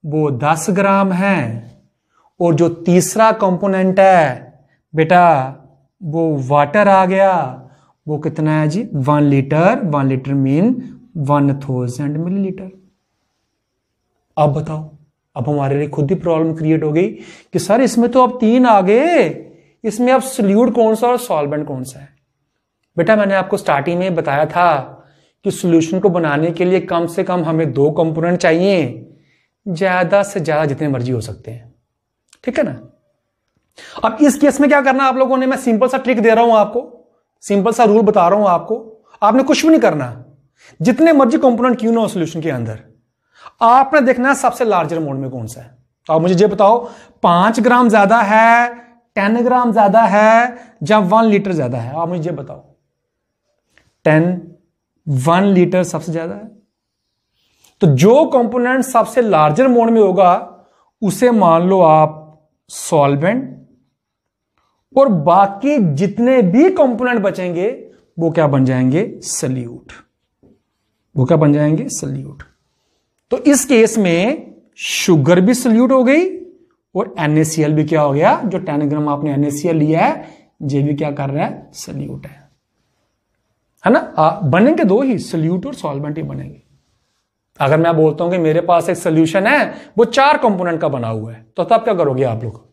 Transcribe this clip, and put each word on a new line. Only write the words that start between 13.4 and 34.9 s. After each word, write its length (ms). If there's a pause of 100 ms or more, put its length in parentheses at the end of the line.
अब 160
बताओ, 360 (480)
अब 120
हमारे 300
लिए 100
खुद 220
ही 60
प्रॉब्लम 380
क्रिएट 300
हो 80
गई 160 (440)
कि 60
सर 220
इसमें 300
तो 120
अब 180
तीन 260
आ 140
गए, 440 (600)
इसमें 280
अब 100
सॉल्यूट 520
कौन 200
सा 140
और 100
सॉल्वेंट 480
कौन 180
सा 160
है? 80 (880)
बेटा 200
मैंने 180
आपको 220
स्टार्टिंग 420
में 160
बताया 320
था 280 (720)
कि 60
सॉल्यूशन 500
को 100
बनाने 400
के 140
लिए 180
कम 240
से 180
कम 200
हमें 280
दो 200
कंपोनेंट 460
चाहिए, 680 (580)
ज्यादा 560
से 180
ज्यादा 240
जितने 240
मर्जी 240
हो 80
सकते 300
हैं, 220 (720)
ठीक 140
है 60
ना? 160 (1200)
अब 160
इस 180
केस 220
में 100
क्या 120
करना 220